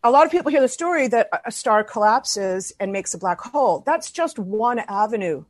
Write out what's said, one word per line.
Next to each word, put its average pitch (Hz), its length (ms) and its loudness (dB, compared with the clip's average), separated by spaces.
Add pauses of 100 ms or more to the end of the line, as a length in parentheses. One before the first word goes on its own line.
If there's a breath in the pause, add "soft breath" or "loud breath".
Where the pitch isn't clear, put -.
a 233 80 4
lot 285 140 8
of 320 60 -4
people 330 200 0
hear 285 100 4
the 262 60 4
story 330 400 0
that 233 240 2
a, - 160 -6
a - 40 -8
star 214 320 2
collapses 208 960 0
and 196 120 -4
makes 196 240 -6
a - 20 -12
black 180 220 -2
hole. 240 480 0
That's 320 240 -2
just 330 260 -4
one 220 420 -2
avenue 202 720 -2